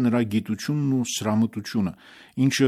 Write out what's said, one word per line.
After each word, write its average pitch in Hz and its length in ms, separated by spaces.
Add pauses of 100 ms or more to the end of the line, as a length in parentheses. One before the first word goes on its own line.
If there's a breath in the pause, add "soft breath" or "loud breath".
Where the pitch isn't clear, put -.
նրա 120 160 (120)
գիտությունն 135 600
ու 127 220
սրամտությունը, 107 760 (540 loud breath)
ինչը 135 220